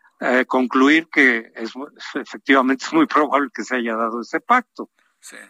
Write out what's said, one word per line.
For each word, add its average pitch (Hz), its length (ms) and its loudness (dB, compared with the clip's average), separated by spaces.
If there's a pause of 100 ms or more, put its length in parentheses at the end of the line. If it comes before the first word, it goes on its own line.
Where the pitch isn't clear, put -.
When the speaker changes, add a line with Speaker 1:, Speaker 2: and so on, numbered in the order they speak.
(200)
Speaker 1:
eh, 127 260 0
concluir 135 600 2
que 123 480 2
es, 113 160 -8 (420)
efectivamente 131 680 0
es - 80 -10
muy 156 140 4
probable 139 460 0
que 107 120 -10
se 127 100 -8
haya 117 220 -4
dado 113 240 -4
ese 156 200 -6
pacto. - 480 -2 (300)
Speaker 2:
Sí. - 180 -20 (140)